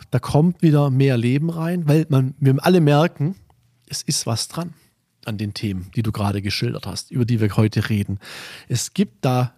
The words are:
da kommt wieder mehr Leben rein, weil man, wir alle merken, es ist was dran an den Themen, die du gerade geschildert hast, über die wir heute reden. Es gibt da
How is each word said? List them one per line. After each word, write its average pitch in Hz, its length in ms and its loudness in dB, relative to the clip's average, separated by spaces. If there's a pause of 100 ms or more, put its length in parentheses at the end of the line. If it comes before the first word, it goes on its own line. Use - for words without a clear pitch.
(100)
da 135 80 0
kommt 170 440 0
wieder 147 260 4
mehr 135 300 2
Leben 135 320 0
rein, 170 380 -4
weil 156 200 4
man, 131 300 0
wir 135 260 4
alle 180 160 6
merken, 151 540 2 (520)
es - 160 -10
ist - 240 -6
was 117 220 -4
dran 165 240 -10 (540)
an 110 100 -6
den 101 160 -6
Themen, 95 420 -6
die 123 80 -2
du 107 80 -4
gerade 101 300 -2
geschildert 104 460 -6
hast, 95 240 -12
über 123 160 -2
die 117 140 0
wir 104 160 0
heute 110 340 2
reden. 101 280 -2 (500)
Es - 260 -6
gibt - 300 -4
da 127 340 0